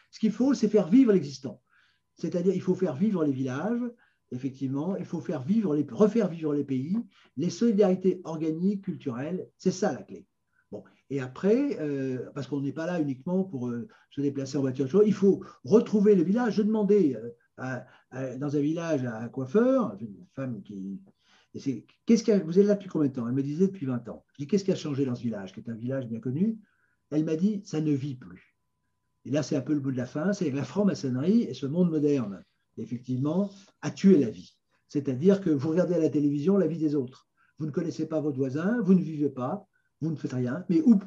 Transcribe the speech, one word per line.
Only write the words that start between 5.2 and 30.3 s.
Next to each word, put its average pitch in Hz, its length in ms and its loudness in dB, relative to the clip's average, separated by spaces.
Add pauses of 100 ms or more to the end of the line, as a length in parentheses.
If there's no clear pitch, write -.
faire 147 220 -8
vivre 180 320 0
les, 147 160 0
refaire 208 380 4
vivre 156 260 -4
les 143 100 0
pays, 139 320 -4 (400)
les 170 140 -2
solidarités 190 720 2
organiques, 165 580 -2
culturelles, 143 640 -6 (120)
c'est 185 120 0
ça 160 220 0
la 104 100 -8
clé. 87 240 -18 (440)
Bon. - 140 -14 (260)
Et 135 100 -4
après, 208 600 0
euh, 135 540 -4
parce 135 120 -8
qu'on 143 140 -4
n'est 139 120 -4
pas 160 120 -8
là 175 160 -2
uniquement 151 420 -2
pour, 123 260 -6
euh, 117 200 -6 (220)
se 139 100 -8
déplacer 135 380 -4
en - 20 0
voiture, 135 440 2
il 208 100 4
faut 190 280 4 (220)
retrouver 208 500 6
le 175 80 6
village. 208 340 0
Je 214 60 4
demandais, 202 540 4
euh, 117 140 -10 (260)
à, 127 300 -8 (240)
à, 127 260 -8
dans 143 180 -4
un 151 60 2
village 156 460 -2
à 120 160 -6
un 117 60 -8
coiffeur, 226 720 2
une 104 340 -14
femme 127 280 -8
qui, 98 380 -10 (540)
et - 60 -12
c'est, « 127 260 -6 (180)
Qu'est-ce 226 180 4
qui 233 80 0
a, 202 80 4
vous 165 200 0
êtes 202 80 8
là 208 80 4
depuis 196 160 -6
combien 151 180 0
de 127 60 -6
temps ? » 117 140 -4
Elle 123 60 -2
me 135 80 2
disait, « 151 260 0
Depuis 165 180 -8
vingt 120 240 -4
ans. » - 220 -18
Je 139 100 -12
dis, « 143 60 -8
Qu'est-ce 196 160 0
qui 185 80 2
a - 40 -4
changé 139 300 -2
dans 123 80 -2
ce - 80 -8
village, 101 320 -6
qui 104 60 -16
est 117 100 -12
un 113 40 -8
village 123 320 -6
bien 113 140 -8
connu ? » 175 380 -2 (520)
Elle 156 140 0
m'a 160 120 -2
dit, « 196 280 0
Ça 156 160 -4
ne 151 120 2
vit 135 240 -4
plus. » - 420 -20 (640)
Et 117 60 -10
là, 147 120 2
c'est 156 140 -2
un 131 60 -2
peu 143 100 -4
le 151 80 2
mot 135 100 -4
de 127 60 -4
la 123 80 -2
fin, 165 300 -2